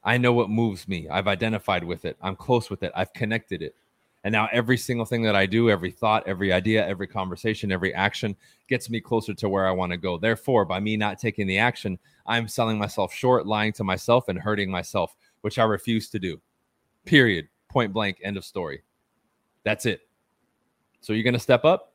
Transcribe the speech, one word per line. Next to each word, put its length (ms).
I 140
know 140
what 180
moves 380
me. 200
I've 200
identified 560
with 200
it. 180
I'm 140
close 340
with 120
it. 120
I've 180
connected 500
it. 120
And 100
now 200
every 240
single 300
thing 160
that 120
I 120
do, 240
every 200
thought, 360
every 260
idea, 340
every 200
conversation, 680
every 220
action 420
gets 220
me 100
closer 340
to 140
where 180
I 40
wanna 260
go. 220
Therefore, 460
by 140
me 180
not 220
taking 280
the 120
action, 400
I'm 200
selling 320
myself 360
short, 320
lying 280
to 100
myself, 440
and 100
hurting 320
myself, 460
which 180
I 60
refuse 460
to 80
do. 220
Period. 420
Point 240
blank. 300
End 140
of 80
story. 380
That's 220
it. 200
So 140
you're 100
gonna 140
step 260
up? 300